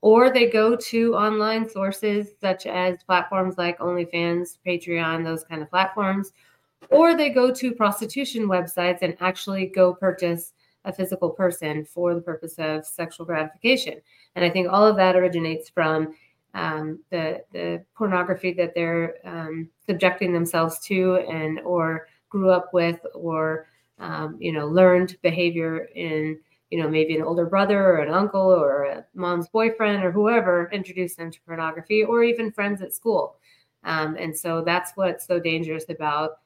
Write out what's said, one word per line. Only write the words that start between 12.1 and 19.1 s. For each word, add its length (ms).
the 60
purpose 380
of 260
sexual 420
gratification. 760
And 100
I 60
think 180
all 180
of 100
that 180
originates 540
from, 460
um, 460
the, 420
the 320
pornography 600
that 200
they're, 500